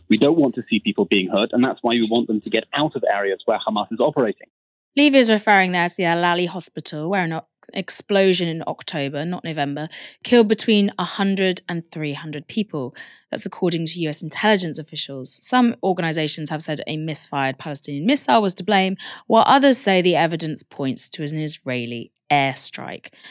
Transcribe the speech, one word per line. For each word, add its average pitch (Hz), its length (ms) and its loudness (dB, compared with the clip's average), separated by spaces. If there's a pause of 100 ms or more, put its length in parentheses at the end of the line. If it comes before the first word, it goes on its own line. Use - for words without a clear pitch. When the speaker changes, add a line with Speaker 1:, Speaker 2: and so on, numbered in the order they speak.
Speaker 1:
We 110 100 4
don't 147 200 4
want 139 180 2
to 120 120 -6
see 107 120 2
people 104 240 0
being 92 240 2
hurt, 104 240 0
and 123 100 2
that's 127 200 0
why 120 100 0
we 117 160 2
want 117 180 0
them 110 140 -2
to 107 100 -12
get 110 220 0
out 147 240 -2
of 113 120 -6
areas 101 360 -2
where 107 200 0
Hamas 107 280 -4
is 110 80 -4
operating. 120 480 0 (480)
Speaker 2:
Levy 277 220 6
is 240 100 6
referring 202 440 4
there 175 160 0
to - 80 -14
the 190 80 -2
Al 170 140 2
Ahli 175 280 2
Hospital, 165 640 -8
where 190 140 0
an 165 80 -2
o-, 160 140 -8 (260)
explosion 190 760 0
in 160 220 -4
October, 143 560 -6
not 175 180 -6
November, 147 460 -4 (340)
killed 240 240 6
between 208 540 2
a - 20 -2
hundred 190 680 -2
and 170 220 -6
three 156 220 -6
hundred 151 340 -10
people. 156 480 -6 (340)
That's - 160 -6
according 170 420 -2
to 170 160 -6
U 156 60 -2
S 147 140 -6
intelligence 180 560 0
officials. 143 640 -10
Some 240 380 2
organizations 160 680 -2
have 156 120 -4
said 156 240 -6
a 156 100 -6
misfired 156 600 -4
Palestinian 147 480 -6
missile 254 340 4
was 196 140 0
to - 80 -10
blame, 190 340 2 (300)
while 220 220 6
others 269 300 6
say 190 220 2
the 175 140 4
evidence 160 480 -2
points - 460 -6
to - 160 -8
an 156 160 -4
Israeli 123 720 -6 (180)
airstrike. - 840 -2 (180)